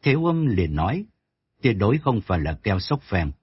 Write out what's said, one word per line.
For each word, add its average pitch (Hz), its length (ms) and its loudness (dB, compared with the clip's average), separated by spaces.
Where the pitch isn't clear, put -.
Thế 143 100 2
Uông 165 340 2
liền 90 280 0
nói, 107 300 -2
"Tuyệt 117 160 2
đối 107 200 2
không 127 220 -2
phải 92 200 -2
là 78 120 -4
keo 95 160 0
sóc 143 240 -4
phèn. 85 280 -2